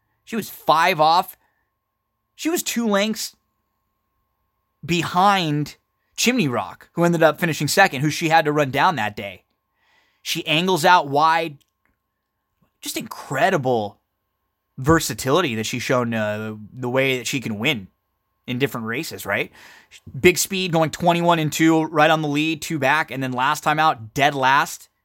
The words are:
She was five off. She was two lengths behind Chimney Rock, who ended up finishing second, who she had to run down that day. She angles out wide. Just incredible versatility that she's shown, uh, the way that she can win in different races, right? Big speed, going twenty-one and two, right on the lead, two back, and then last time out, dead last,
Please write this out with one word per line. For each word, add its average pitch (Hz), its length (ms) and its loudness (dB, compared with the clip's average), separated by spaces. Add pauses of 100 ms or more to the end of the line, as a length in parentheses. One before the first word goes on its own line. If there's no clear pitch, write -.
(240)
She - 120 -10
was - 140 -6
five 165 500 2
off. 165 360 2 (960)
She - 160 -6
was 339 120 -2
two 233 260 -4
lengths 208 480 -2 (1500)
behind 165 920 0 (400)
Chimney 226 320 0
Rock, 104 460 -8
who 170 100 0
ended 170 180 2
up 151 160 4
finishing 165 300 -2
second, 180 320 4
who 151 100 0
she 156 200 -2
had 160 160 4
to 151 60 0
run 147 180 0
down 151 260 0
that 104 200 -4
day. 101 280 -12 (800)
She - 240 -6
angles 165 380 0
out 175 240 6
wide. 160 500 2 (1200)
Just - 160 -10
incredible 135 1040 -2 (800)
versatility 143 760 2
that 110 120 -4
she's - 160 -6
shown, 120 320 0
uh, 107 420 -4 (160)
the 123 180 -6
way 131 280 0
that 117 80 -8
she 139 140 -4
can 110 180 -6
win 110 300 -4 (580)
in 123 120 -6
different 127 280 -4
races, 113 400 -8
right? 113 240 -4 (720)
Big 175 180 4
speed, 185 340 -4
going 160 180 2
twenty-one 170 480 2
and 151 140 -2
two, 160 320 4
right 156 260 2
on 160 120 2
the 151 60 -4
lead, 151 340 -2
two 165 160 -6
back, 143 320 0
and 135 120 -8
then 127 100 -6
last 135 320 -2
time 156 160 0
out, 127 340 -2
dead 143 200 2
last, 139 540 0 (160)